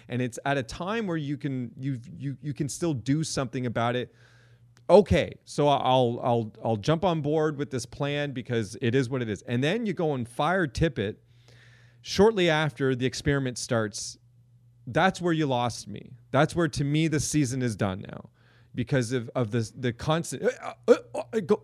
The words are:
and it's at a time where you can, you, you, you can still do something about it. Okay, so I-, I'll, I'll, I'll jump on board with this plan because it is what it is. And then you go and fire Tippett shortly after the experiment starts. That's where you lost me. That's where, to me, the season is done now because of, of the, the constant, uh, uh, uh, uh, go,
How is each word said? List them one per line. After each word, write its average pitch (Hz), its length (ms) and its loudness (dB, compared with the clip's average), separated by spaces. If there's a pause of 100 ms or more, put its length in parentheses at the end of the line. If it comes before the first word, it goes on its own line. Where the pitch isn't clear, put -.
and 123 140 -4
it's 123 240 -6
at 139 120 0
a 127 60 -2
time 202 440 -6
where 165 100 -2
you 143 180 -4
can, 131 420 -6
you, 131 220 -6 (180)
you, 131 240 -8
you 143 120 -8
can 147 160 -4
still 170 240 -2
do 139 300 0
something 131 420 -4
about 120 320 0
it. - 160 -6 (760)
Okay, 165 440 6 (120)
so 147 220 0
I-, 139 100 4
I'll, 127 460 2
I'll, 117 300 0 (100)
I'll 117 140 2
jump 151 280 0
on 165 160 2
board 151 360 0
with 143 140 -4
this 123 160 -4
plan 143 460 -4
because 113 480 -2
it 117 120 2
is 127 160 2
what 131 140 -4
it 110 60 -2
is. 101 140 -4
And 123 200 -2
then 220 240 0
you 202 60 -2
go 156 200 -2
and 120 160 -4
fire 170 380 0
Tippett - 480 -2 (880)
shortly 196 480 4
after 147 460 2
the 123 100 0
experiment 135 520 -2
starts. - 600 -2 (720)
That's 170 340 2
where 175 120 2
you 156 120 2
lost 120 420 -2
me. - 240 -14 (200)
That's 151 240 2
where, 170 140 2
to - 140 -4
me, 151 240 2
the 147 120 0
season 131 420 0
is 120 140 0
done 98 320 -4
now - 220 -14 (440)
because 123 380 -2
of, 123 240 -4
of 117 160 0
the, 113 260 0
the 120 160 -2
constant, 156 500 -4
uh, 247 300 -4 (140)
uh, 247 80 10 (180)
uh, - 80 -4 (120)
uh, 226 80 -2
go, 208 220 2